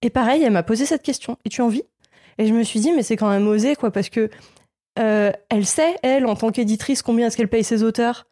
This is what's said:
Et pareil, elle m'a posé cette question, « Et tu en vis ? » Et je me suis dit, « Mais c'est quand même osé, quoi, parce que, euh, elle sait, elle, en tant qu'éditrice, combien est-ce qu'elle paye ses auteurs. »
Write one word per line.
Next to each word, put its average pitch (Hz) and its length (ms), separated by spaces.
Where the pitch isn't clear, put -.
Et 240 80
pareil, 254 340
elle 240 80
m'a 175 120
posé 226 240
cette 311 160
question, « - 420
Et 214 40
tu - 120
en 240 80
vis ? » 226 140
Et 214 80
je 214 60
me 233 100
suis 214 160
dit, « 269 160
Mais 254 80
c'est 226 120
quand 214 140
même 202 180
osé, 214 280
quoi, 220 160
parce - 180
que, 220 200
euh, 214 340
elle 208 180
sait, 330 340
elle, 262 240
en 220 100
tant 226 160
qu'éditrice, 220 520
combien 233 240
est-ce 220 100
qu'elle 233 120
paye 226 140
ses 220 200
auteurs. » 233 480